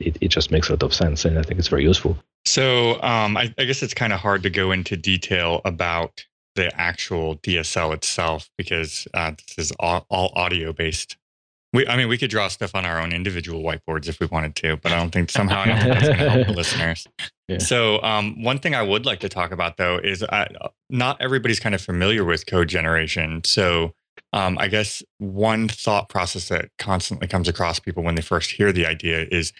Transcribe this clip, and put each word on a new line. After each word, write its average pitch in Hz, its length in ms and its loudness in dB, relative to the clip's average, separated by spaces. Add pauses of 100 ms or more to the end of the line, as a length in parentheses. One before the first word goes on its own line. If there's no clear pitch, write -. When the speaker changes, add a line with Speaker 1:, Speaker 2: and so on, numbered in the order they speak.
Speaker 1:
it, 82 200 -2
it 92 80 2
just - 220 0
makes 78 180 2
a 78 40 0
lot 76 100 0
of - 100 0
sense, 78 320 0
and 80 140 4
I 80 40 2
think 87 180 -2
it's 85 80 0
very 69 160 2
useful. 82 340 4 (260)
Speaker 2:
So, 123 580 2
um, 110 340 2
I, 113 200 0
I 135 80 0
guess 135 200 -2
it's 110 100 -6
kinda 110 220 0
hard 98 260 2
to 98 80 2
go 95 220 2
into 92 240 -2
detail 87 680 0
about 85 640 -2 (280)
the 90 260 0
actual 85 560 -2
D 90 220 -2
S 80 180 -4
L 80 160 0
itself, 80 640 -2
because, 82 560 -4
uh, 82 180 -2 (240)
this 82 100 -4
is 85 120 -4
all, 87 320 0
all 92 240 0
audio 87 380 -2
based. 78 440 -4 (560)
We, 127 140 4
I 120 100 0
mean, 127 120 2
we 120 100 0
could 127 120 -2
draw 104 180 0
stuff 92 260 -6
on 95 100 -2
our 82 160 -2
own 85 120 -2
individual 85 500 -4
whiteboards 80 460 -4
if 82 100 -6
we 87 80 0
wanted 78 300 -2
to, 80 220 -2
but 85 120 -2
I 85 60 2
don't 85 140 0
think, 87 200 2
somehow, 101 300 2
I 95 60 2
don't 113 120 4
think 123 160 4
that's 139 140 6
gonna 147 220 4
help 120 180 6
the 107 40 0
Speaker 1:
<laughs> 87 100 0
Speaker 2:
listeners. 82 440 -2 (400)
Speaker 1:
Yeah. 92 120 -2
Speaker 2:
So, 107 440 2
um, 110 400 0
one 123 160 0
thing 151 160 -2
I 120 80 2
would 107 240 2
like 110 140 -2
to 101 80 -4
talk 90 240 -2
about, 85 240 -2
though, 90 220 2
is, 95 260 -2
uh, 101 240 0 (400)
not 127 320 -2
everybody's 127 400 0
kind 104 140 -2
of 92 60 -2
familiar 95 440 0
with 85 220 0
code 87 220 2
generation. 80 760 0
So, 85 500 2 (380)
um, 92 260 0
I - 80 0
guess 104 360 -2 (160)
one 110 500 0
thought - 400 0
process 90 400 -4
that - 300 -2
constantly 92 500 -2
comes 90 180 0
across 85 320 0
people 87 240 -6
when 85 140 0
they 80 60 0
first 85 300 0
hear 101 200 2
the 87 140 2
idea 82 440 -2
is, 87 300 -2